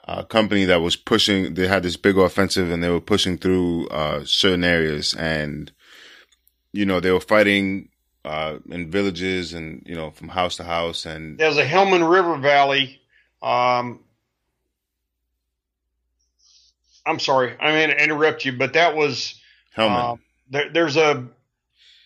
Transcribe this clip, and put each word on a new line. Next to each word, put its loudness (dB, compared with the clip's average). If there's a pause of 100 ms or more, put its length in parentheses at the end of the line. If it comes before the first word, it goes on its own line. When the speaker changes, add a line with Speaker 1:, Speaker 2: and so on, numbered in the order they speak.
Speaker 1:
uh, -8
company 2
that 4
was 0
pushing. 0
They 0
had 2
this -4
big 2
offensive, 2
and -2
they -2
were 0
pushing -2
through, 0
uh, -4
certain 2
areas, 0
and, -6 (1040)
you -2
know, 0
they 0
were 2
fighting, 2 (340)
uh, -6 (120)
in -10
villages -4
and, -12
you -12
know, -10
from -18
house -4
to -14
house. -6
And -12
Speaker 2:
There's 0
a 2
Helmand 2
River 2
Valley. 2 (400)
Um, 0 (3000)
I'm -4
sorry, 0
I 0
mean 2
to 2
interrupt 0
you, -2
but -4
that 4
was, -2 (360)
Speaker 1:
Helmand. 0
Speaker 2:
uh, -8 (340)
there, -4
there's 2
a 2 (800)